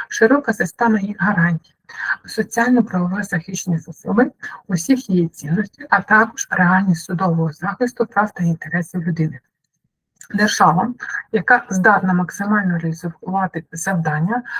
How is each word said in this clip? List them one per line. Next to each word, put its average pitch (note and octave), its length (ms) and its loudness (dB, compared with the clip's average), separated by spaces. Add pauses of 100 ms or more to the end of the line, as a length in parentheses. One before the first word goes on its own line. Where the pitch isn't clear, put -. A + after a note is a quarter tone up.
широка A#3+ 440 4
система G#3+ 460 0
їх G3+ 200 -4
гарантій, F3 540 0 (520)
соціально-правове G#3+ 1000 0
захищення F#3 640 -4
особи, G3 440 0 (360)
усіх A3 420 -2
її F3 180 2
цінностей, E3+ 600 -4
а G3 120 2
також A3 500 2
реальність F3+ 520 2
судового E3 500 0
захисту A3+ 520 -4
прав G#3 260 0
та F3+ 120 -6
інтересів E3+ 600 -4
людини. D#3+ 360 -2 (920)
Держава, G3+ 600 2 (380)
яка A3 380 2
здатна F#3+ 440 2
максимально F#3 640 0
реалізувати E3+ 920 -6
завдання E3 720 -2 (160)